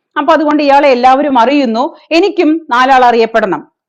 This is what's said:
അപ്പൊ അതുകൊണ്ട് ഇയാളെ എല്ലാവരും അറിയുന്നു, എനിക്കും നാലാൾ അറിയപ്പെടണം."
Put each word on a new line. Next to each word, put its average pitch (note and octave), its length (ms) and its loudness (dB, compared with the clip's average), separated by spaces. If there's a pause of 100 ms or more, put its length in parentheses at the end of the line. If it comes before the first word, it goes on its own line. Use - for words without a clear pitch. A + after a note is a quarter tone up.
(200)
അപ്പൊ D4+ 140 0
അതുകൊണ്ട് D4 300 0
ഇയാളെ C#4+ 260 2
എല്ലാവരും C4 500 0
അറിയുന്നു, B3+ 560 -2 (160)
എനിക്കും E4 580 -2
നാലാൾ B3+ 360 2
അറിയപ്പെടണം." A3+ 640 -2 (220)